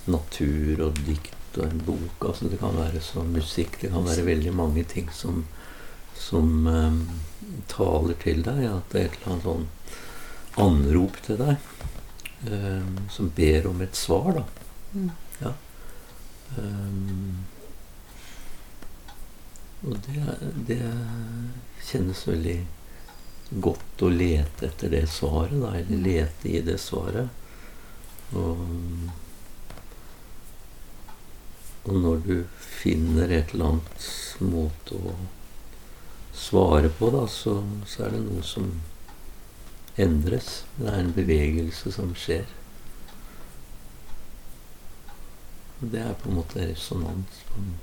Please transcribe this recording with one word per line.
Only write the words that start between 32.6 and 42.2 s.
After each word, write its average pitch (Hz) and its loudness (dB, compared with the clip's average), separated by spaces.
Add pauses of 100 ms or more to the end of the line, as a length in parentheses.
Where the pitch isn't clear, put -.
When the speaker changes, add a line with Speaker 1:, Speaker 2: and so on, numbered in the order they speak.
Speaker 1:
et 78 4
eller 78 4
annet - -2 (300)
måte 82 0
å 90 -4 (1120)
svare 80 8
på, 113 4
da, 127 4
så, 101 0 (200)
så 110 -6
er 107 0
det 113 0
noe 98 -2
som 98 -2 (1300)
endres. 85 4 (100)
Det 127 -2
er 101 2
en 87 2
bevegelse 82 4
som 95 -2
skjer. 85 -2 (3250)